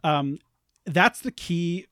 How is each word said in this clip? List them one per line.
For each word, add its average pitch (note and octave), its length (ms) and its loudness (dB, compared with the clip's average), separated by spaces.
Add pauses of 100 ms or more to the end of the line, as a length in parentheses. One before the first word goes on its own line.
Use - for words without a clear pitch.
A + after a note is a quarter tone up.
Um, D3 340 0 (500)
that's F3+ 320 4
the B3+ 120 -6
key F3 580 -4